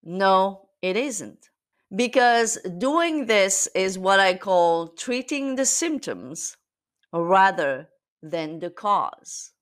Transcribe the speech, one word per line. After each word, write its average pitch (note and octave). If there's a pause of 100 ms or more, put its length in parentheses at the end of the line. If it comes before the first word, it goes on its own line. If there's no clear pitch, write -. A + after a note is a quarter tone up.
No, F#3+ (120)
it F#3
isn't. A3+ (440)
Because A#3 (200)
doing D4+
this G3
is F#3+
what F#3+
I F#3+
call E3+
treating C4
the C4
symptoms D#3+ (560)
rather E3+ (300)
than D#3+
the F3
cause. -